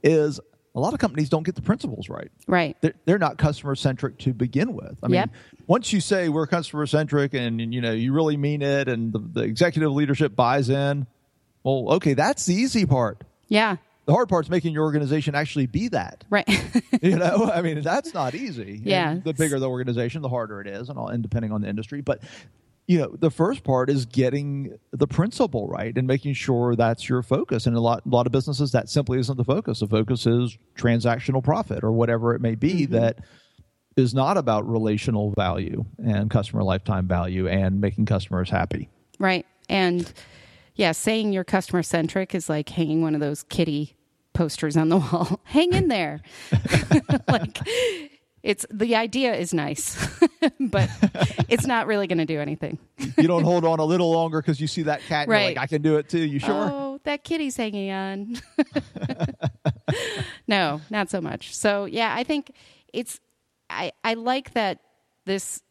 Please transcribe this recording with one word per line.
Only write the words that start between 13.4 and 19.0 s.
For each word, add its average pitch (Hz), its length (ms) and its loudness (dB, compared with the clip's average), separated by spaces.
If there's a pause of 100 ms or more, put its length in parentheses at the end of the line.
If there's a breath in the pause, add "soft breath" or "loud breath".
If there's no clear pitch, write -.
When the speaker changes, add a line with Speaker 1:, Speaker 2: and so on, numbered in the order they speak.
Speaker 2:
Yeah. 208 300 2 (280)
Speaker 1:
The 147 80 6
hard 226 160 4
part's 160 200 0
making 165 240 0
your 156 100 0
organization 147 520 0
actually 147 320 0
be 196 220 -2
that. - 400 -4
Speaker 2:
Right. 202 200 2
<laughs> - 520 0
Speaker 1:
You 180 140 4
know, 180 380 4
I 170 80 2
mean, 156 200 -2
that's 170 320 -2
not 135 220 -2
easy. 127 400 -8
And 107 100 -12
Speaker 2:
Yeah. 175 380 2